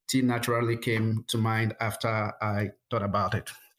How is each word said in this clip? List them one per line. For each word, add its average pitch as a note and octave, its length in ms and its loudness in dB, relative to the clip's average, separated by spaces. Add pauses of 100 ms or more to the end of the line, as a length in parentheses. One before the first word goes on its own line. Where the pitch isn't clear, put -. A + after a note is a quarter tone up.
tea C3 140 2
naturally A#2 560 2
came A2+ 520 0
to A#2+ 80 -2
mind A2 420 2
after A2 600 -2
I G#2+ 300 0 (180)
thought A2 140 0
about G2+ 300 0
it. - 160 -4 (300)